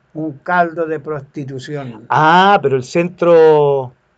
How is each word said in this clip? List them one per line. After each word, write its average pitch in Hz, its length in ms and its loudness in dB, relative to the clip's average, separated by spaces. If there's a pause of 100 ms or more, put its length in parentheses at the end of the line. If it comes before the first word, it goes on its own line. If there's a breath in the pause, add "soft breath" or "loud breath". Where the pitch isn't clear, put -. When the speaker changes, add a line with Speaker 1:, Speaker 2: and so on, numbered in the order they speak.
(120)
Speaker 1:
un 156 280 -10
caldo 170 440 -2
de 156 160 -6
prostitución. 139 1080 -12
Speaker 2:
Ah, 175 520 4
pero 135 140 0
el 123 80 -4
centro, 156 1080 2 (240)